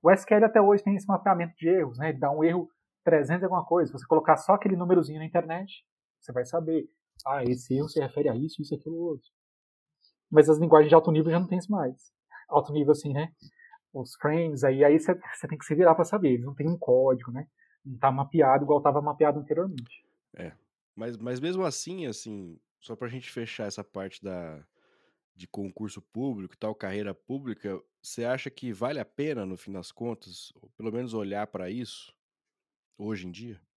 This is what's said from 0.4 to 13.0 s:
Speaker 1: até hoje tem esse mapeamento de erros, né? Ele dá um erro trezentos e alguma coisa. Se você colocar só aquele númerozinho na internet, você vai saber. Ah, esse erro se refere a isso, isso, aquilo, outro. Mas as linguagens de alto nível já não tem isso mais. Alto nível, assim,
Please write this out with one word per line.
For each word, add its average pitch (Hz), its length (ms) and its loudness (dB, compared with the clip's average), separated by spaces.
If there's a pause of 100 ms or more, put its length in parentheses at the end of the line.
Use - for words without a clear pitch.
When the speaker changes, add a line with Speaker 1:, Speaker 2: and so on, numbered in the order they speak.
Speaker 1:
até 220 160 4
hoje 202 200 6
tem 202 140 0
esse - 100 -6
mapeamento 180 520 0
de 160 100 -2
erros, 156 300 0
né? 151 120 -4
Ele 135 100 -6
dá 139 120 0
um 156 140 0
erro 170 240 0 (340)
trezentos 160 380 2
e 190 40 -4
alguma 175 200 -2
coisa. 170 260 2
Se - 80 -12
você - 80 -18
colocar 156 300 6
só - 160 2
aquele 196 240 0
númerozinho 170 420 2
na 160 60 -10
internet, 170 600 -6 (320)
você - 140 -20
vai 123 140 -4
saber. 160 440 -4 (360)
Ah, 135 180 -4
esse 123 320 -4
erro 147 140 -2
se - 100 -4
refere 143 300 -2
a 117 80 -2
isso, 147 240 -8
isso, 147 120 -8
aquilo, 156 220 -10
outro. 165 320 -8 (1040)
Mas 156 180 8
as 151 80 8
linguagens 156 300 8
de 160 80 8
alto 165 160 8
nível 156 180 2
já 165 100 2
não 185 80 -2
tem 180 100 -2
isso 180 120 -8
mais. 147 440 -6 (340)
Alto 147 240 0
nível, 147 200 2
assim, 147 200 0